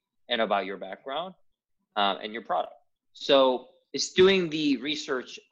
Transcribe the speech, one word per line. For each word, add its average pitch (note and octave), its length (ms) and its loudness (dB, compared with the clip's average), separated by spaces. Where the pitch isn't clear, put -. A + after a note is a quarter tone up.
and A#2+ 100 -2
about G2+ 260 0
your F#2+ 120 -10
background, C3+ 560 -10
uh, G2+ 280 0
and G#2+ 100 -10
your A2+ 100 -10
product. - 320 -4
So C3 560 2
it's - 200 -6
doing F#3 380 6
the D3 280 0
research C3+ 600 -6